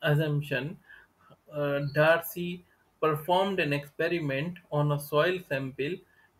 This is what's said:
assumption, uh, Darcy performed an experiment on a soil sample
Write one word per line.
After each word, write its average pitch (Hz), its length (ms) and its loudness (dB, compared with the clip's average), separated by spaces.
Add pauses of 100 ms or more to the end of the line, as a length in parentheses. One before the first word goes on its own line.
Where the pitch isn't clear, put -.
assumption, 147 760 0 (760)
uh, 143 280 -2 (140)
Darcy 170 720 2 (360)
performed 180 600 2
an 143 120 0
experiment 160 840 -2 (140)
on 147 200 2
a 147 60 0
soil 156 400 0 (100)
sample 135 480 -4 (440)